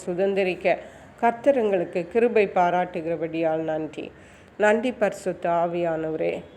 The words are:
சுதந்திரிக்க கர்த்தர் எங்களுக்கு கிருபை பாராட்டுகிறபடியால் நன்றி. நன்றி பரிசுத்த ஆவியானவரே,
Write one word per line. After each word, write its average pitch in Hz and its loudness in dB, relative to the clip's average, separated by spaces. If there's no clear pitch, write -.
சுதந்திரிக்க 185 0
கர்த்தர் 233 2
எங்களுக்கு 185 0
கிருபை 226 4
பாராட்டுகிறபடியால் 170 0
நன்றி. 156 -6
நன்றி 226 2
பரிசுத்த 180 -2
ஆவியானவரே, 170 -2